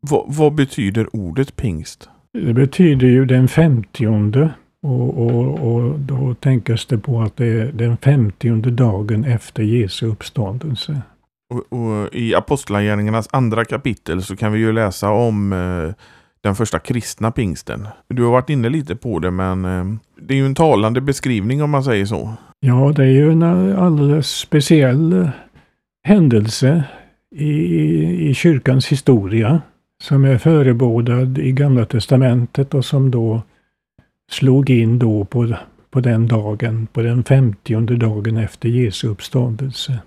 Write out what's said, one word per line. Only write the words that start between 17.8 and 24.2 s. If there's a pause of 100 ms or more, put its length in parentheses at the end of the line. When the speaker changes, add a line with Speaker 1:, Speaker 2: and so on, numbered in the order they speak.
Speaker 1:
Du
har
varit
inne
lite
på
det,
men,
eh, (240)
det
är
ju
en
talande
beskrivning
om
man
säger
så. (280)
Speaker 2:
Ja,
det
är
ju
en (340)
alldeles